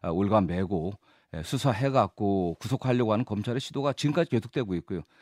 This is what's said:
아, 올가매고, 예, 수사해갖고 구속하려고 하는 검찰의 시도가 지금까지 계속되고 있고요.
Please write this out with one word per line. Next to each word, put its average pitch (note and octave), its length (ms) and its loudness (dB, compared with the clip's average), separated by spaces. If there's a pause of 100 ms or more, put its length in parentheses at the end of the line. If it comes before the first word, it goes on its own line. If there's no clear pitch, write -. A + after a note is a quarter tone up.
아, F2 80 -8
올가매고, F#2 840 2 (420)
예, D#2+ 60 -6
수사해갖고 G#2 1160 0
구속하려고 B2 540 0
하는 A#2 140 0
검찰의 A2 340 -4
시도가 C#3 320 -4
지금까지 D3+ 380 2
계속되고 A#2 460 0
있고요. E2+ 260 -6 (200)